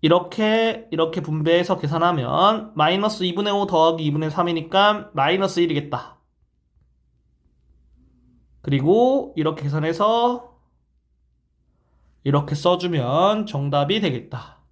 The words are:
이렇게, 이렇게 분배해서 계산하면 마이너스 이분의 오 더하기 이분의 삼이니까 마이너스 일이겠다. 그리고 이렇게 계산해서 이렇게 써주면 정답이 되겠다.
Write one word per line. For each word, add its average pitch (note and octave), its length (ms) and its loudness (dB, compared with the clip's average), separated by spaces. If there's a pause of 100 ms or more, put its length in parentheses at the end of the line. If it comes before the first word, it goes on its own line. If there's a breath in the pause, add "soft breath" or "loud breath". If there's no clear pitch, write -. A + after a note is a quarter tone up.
이렇게, G#3+ 880 0
이렇게 D#3+ 300 -2
분배해서 E3 580 0
계산하면 E3 960 0
마이너스 F#3 480 0
이분의 G3 300 -2
오 G3+ 120 0
더하기 E3 400 2
이분의 D3+ 240 0
삼이니까 F3+ 840 0
마이너스 F3 480 0
일이겠다. C#3+ 580 -4 (2500)
그리고 G#3 760 2
이렇게 D3+ 280 -4
계산해서 G#3 920 -2 (1700)
이렇게 C#3+ 300 0
써주면 F3 920 0
정답이 C#3+ 520 -2
되겠다. B2+ 720 -6